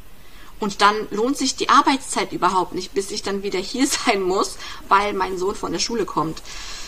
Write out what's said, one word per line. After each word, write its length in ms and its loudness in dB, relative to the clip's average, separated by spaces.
Und 220 -2
dann 140 8
lohnt 260 0
sich 180 -2
die 140 -4
Arbeitszeit 640 4
überhaupt 420 2
nicht, 200 -6
bis 160 -2
ich 120 -6
dann 220 -2
wieder 160 -2
hier 260 0
<laughs> 200 0
sein 160 2
muss, 340 2
weil 240 4
mein 260 -2
Sohn 160 0
von 160 -6
der 80 -2
Schule 260 -2
kommt. 380 -2